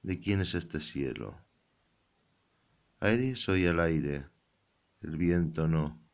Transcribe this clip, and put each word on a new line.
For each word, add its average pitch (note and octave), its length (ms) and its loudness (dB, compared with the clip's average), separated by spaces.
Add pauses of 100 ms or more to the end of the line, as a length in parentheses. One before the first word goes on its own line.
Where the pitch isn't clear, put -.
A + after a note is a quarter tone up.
¿De F#2 180 -4
quién G2 200 2
es F2+ 140 -2
este E2 260 -4
cielo? B1+ 580 -6 (1600)
Aire A#2+ 380 2
soy F#2+ 280 2
el E2+ 140 4
aire, D2 460 0 (800)
el D#2+ 160 -8
viento E2 500 2
no. D#2 340 0 (120)